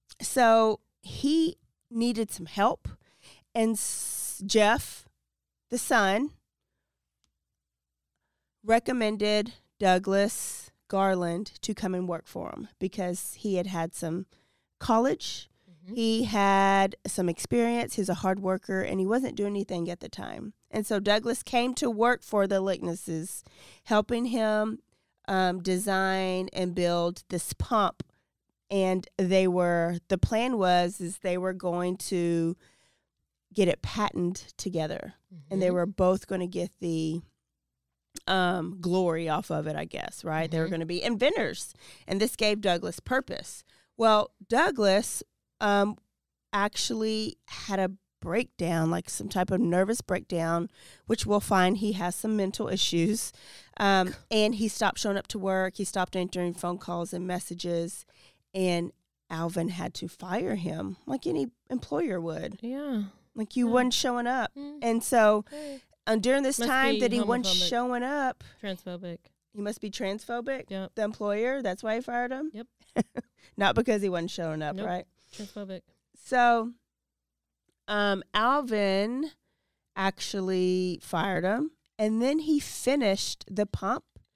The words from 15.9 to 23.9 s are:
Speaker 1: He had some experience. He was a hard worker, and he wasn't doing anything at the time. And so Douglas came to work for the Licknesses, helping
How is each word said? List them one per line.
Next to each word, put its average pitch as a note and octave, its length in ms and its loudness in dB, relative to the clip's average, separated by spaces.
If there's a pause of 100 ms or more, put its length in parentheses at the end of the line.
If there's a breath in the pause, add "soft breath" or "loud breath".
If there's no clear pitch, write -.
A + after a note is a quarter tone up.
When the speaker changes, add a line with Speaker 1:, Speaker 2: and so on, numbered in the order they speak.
Speaker 1:
He A3+ 300 2
had G3 720 4 (100)
some F#3 220 0
experience. A#3 680 0
He A3 60 -2
was G3 80 -2
a F3 60 0
hard F#3+ 260 0
worker, F#3+ 420 -2
and - 180 -2
he F#3 60 2
wasn't A#3+ 300 0
doing G3+ 160 -2
anything F3+ 380 -4
at F3 100 -8
the - 80 -12
time. - 440 -12 (180)
And G#3+ 160 -4
so G#3 140 0
Douglas G#3 420 0
came B3 320 0
to B3 160 0
work A#3 320 2
for G3+ 240 2
the G3 140 2
Licknesses, F3 840 -4 (400 loud breath)
helping A3+ 420 0